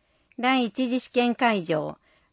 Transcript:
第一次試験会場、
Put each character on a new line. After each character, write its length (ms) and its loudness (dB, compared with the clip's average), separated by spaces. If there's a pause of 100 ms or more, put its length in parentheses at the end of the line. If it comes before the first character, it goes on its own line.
(380)
第 260 2
一 240 -2
次 120 0
試 100 -12
験 240 2
会 300 0
場、 340 -4 (340)